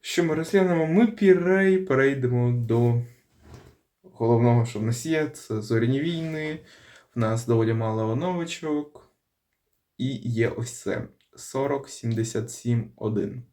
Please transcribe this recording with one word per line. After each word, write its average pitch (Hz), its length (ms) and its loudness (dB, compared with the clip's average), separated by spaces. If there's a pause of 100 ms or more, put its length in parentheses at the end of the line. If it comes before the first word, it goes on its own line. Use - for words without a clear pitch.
що - 220 -2
ми 156 120 0
розглянемо, 170 520 2
ми 202 200 4
пірей 190 680 4
перейдемо 131 720 2
до 120 500 2 (1000)
головного, 117 640 2
що 107 140 -8
в 107 40 -2
нас 117 220 -2
є, 156 240 0
це 110 320 -8
Зоряні 117 380 0
війни, 160 600 -4 (560)
в 120 40 -6
нас 113 260 -2
доволі 113 280 2
мало 110 380 -2
оновочок, 160 920 -6 (960)
і 131 180 -4
є 113 340 -2
ось - 320 -8
це, - 260 -6 (280)
сорок 139 540 -6
сімдесят 113 600 -4
сім 117 440 -2
один 107 580 -4